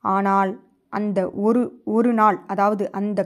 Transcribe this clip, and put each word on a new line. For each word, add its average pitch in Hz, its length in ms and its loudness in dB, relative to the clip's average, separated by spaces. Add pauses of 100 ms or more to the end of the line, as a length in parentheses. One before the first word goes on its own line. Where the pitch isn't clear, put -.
ஆனால் 196 500 0 (400)
அந்த 202 260 -2 (180)
ஒரு, 226 240 2 (240)
ஒரு 226 280 2
நாள், 214 240 4 (100)
அதாவது 202 440 0
அந்த 202 340 -4